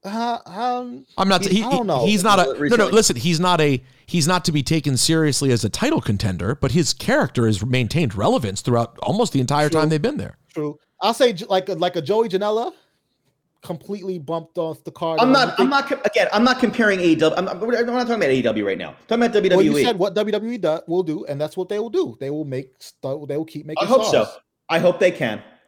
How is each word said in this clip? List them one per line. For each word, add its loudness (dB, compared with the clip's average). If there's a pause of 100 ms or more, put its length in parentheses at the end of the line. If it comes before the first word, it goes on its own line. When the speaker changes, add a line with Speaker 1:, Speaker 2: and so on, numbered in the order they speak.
Speaker 1:
Uh, -6
um, -8 (120)
Speaker 2:
I'm 0
not, 2
Speaker 1:
he, 2
Speaker 2:
he, 0
Speaker 1:
I -2
don't 0
know. 2
Speaker 2:
he's 2
not 4
a, 6
no, 0
no, -8
Speaker 3:
Recently. 2
Speaker 2:
listen, 4
he's 0
not 2
a, 2 (220)
he's 0
not 0
to 0
be 0
taken 0
seriously 2
as 2
a 0
title 0
contender, -2
but -2
his 2
character 0
has 0
maintained 0
relevance 0
throughout 0
almost -2
the 2
entire 0
Speaker 1:
True. 2
Speaker 2:
time 2
they've 0
been -2
there. -10 (160)
Speaker 1:
True. -8 (220)
I'll 0
say 4
j-, -10
like, 0
like -2
a -2
Joey 0
Janela, -2 (920)
completely -8
bumped -8
off -6
the -12
card. -4
Speaker 3:
I'm 4
Speaker 1:
And 4
Speaker 3:
not, 6
I'm 0
Speaker 1:
everything. 2
Speaker 3:
not, 0
co-, -4
again, 2
I'm 2
not 2
comparing 2
A -2
E 4
W. 2
I'm, -2
I'm, -8
we're -4 (120)
not -2
talking -2
about 0
A 4
E 2
W 0
right -2
now. -10
I'm -18 (120)
talking 0
about 0
Speaker 1:
Well, 2
you 4
Speaker 3:
W 6
W 2
E. 4
Speaker 1:
said 0
what 0
W -2
W -4
E -8
do-, -2
will 0
do, -6
and -6
that's -6
what -6
they -6
will -6
do. -4
They -8
will -6
make -8
st-, -10
they -6
will -4
keep -14
making -6
Speaker 3:
I -4
hope 4
Speaker 1:
stars. 2
Speaker 3:
so. -16 (320)
I 2
hope 2
they 4
can. -4 (260)